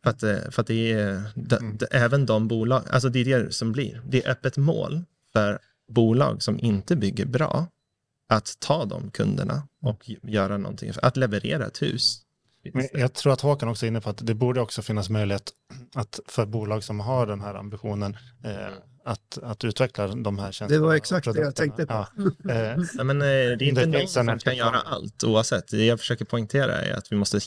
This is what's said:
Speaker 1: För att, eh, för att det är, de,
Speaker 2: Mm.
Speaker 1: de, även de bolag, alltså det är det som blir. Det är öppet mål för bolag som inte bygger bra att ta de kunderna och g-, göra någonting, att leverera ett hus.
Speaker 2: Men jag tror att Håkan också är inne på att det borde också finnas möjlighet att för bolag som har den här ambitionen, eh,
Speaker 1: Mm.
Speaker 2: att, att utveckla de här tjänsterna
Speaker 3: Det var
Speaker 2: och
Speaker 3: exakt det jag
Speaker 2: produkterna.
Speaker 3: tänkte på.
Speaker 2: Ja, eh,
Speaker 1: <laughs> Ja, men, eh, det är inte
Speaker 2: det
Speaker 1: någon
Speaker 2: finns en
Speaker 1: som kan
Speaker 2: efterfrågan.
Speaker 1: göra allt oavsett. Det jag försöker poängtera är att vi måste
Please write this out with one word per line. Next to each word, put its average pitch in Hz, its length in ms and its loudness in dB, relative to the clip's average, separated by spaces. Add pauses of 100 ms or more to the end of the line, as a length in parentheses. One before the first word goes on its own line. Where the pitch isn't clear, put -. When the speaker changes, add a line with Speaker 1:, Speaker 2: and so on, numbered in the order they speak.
Speaker 1:
För - 80 2
att, - 120 -4
eh, 104 280 -2
för - 100 -2
att 110 60 0
det 113 260 0
är, 101 300 0 (120)
de, - 220 0
Speaker 2:
Mm. 107 200 -4
Speaker 1:
de, 123 140 -2
även 127 360 4
de 110 220 2
bolag, 117 420 2
alltså 131 180 4
det 127 100 0
är 123 60 2 (200)
det - 80 -6
som 113 200 -2
blir. 117 360 -4
Det 127 160 2
är - 60 -2
öppet - 260 -2
mål 156 480 0 (280)
för 104 260 2 (300)
bolag 113 540 4
som 107 180 0
inte 107 360 2
bygger 101 300 0
bra - 400 0 (600)
att - 300 0
ta 151 260 0
de 98 260 -8
kunderna 107 580 -2 (140)
och 113 240 -2
g-, 113 160 -12
göra 101 360 0
någonting, 98 340 -8 (100)
att 127 140 4
leverera 123 500 0
ett - 160 -8
hus. - 400 0 (520)
Speaker 2:
Men 131 180 0
jag 127 200 2
tror - 200 2
att 127 80 2
Håkan 139 280 0
också 117 180 -2
är - 20 0
inne 113 120 0
på 107 100 -6
att 113 160 -6
det 113 80 2
borde 123 260 2
också 113 220 -4
finnas 104 280 -2
möjlighet 101 400 0 (440)
att 110 320 -6
för 110 200 0
bolag 107 380 -4
som 104 160 -6
har 120 260 0
den 101 140 -6
här 101 140 -10
ambitionen, 101 640 -6 (280)
eh, 110 60 -8 (160)
Speaker 1:
Mm. 98 60 -12 (320)
Speaker 2:
att, - 380 -8
att 117 220 -8
utveckla 110 440 -2
de 104 300 -4
här 98 140 -8
tjänsterna 104 160 -10
Speaker 3:
Det 151 100 4
var 156 100 4
Speaker 2:
och 156 80 6
Speaker 3:
exakt 160 280 -2
det - 40 -2
jag 110 80 -2
Speaker 2:
produkterna. 151 300 0
Speaker 3:
tänkte 151 200 -2
på. 107 200 -2 (420)
Speaker 2:
Ja, 127 60 0
eh, 113 240 0 (100)
Speaker 1:
<laughs> 240 100 -10
Ja, - 60 -2
men, 139 180 2
eh, 139 40 2
det 139 60 4
är 123 300 2
inte 135 180 4
Speaker 2:
det 165 60 6
Speaker 1:
någon 156 140 2
Speaker 2:
finns 139 160 -2
en 127 40 4
Speaker 1:
som 117 60 4
kan 113 100 2
Speaker 2:
efterfrågan. 127 200 -2 (180)
Speaker 1:
göra 123 60 2
allt 107 440 -6
oavsett. 110 460 2
Det 110 160 4
jag 117 140 4
försöker - 240 -2
poängtera 120 480 0
är - 240 -2
att - 160 -6
vi 104 40 2
måste 101 300 2